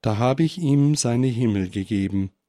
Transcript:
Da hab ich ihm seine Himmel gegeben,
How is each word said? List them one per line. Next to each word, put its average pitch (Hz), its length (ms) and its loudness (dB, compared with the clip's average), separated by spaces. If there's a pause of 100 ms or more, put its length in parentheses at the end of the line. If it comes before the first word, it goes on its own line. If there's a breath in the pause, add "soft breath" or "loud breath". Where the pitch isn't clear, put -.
Da 107 160 0
hab 127 220 0
ich 160 180 0
ihm 143 380 2
seine 123 320 0
Himmel 110 420 0
gegeben, 98 600 -2 (180)